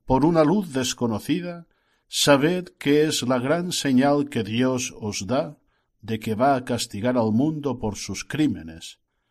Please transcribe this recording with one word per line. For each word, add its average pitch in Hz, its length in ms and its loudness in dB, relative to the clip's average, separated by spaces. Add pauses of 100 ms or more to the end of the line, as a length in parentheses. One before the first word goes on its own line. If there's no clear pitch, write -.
por 131 200 2
una 165 200 6
luz 175 280 0
desconocida, 143 960 -4 (400)
sabed 156 600 2 (100)
que 147 280 4
es - 160 -2
la 123 180 0
gran 165 320 0
señal 143 560 2
que 120 160 -4
Dios 123 560 -2
os 101 260 -6
da 147 320 -2 (420)
de 226 200 -6
que 220 160 -4
va - 180 4
a 127 100 -4
castigar 120 540 -2
al 113 140 2
mundo 143 480 0
por 104 160 -4
sus - 280 -10
crímenes, 82 760 -4 (300)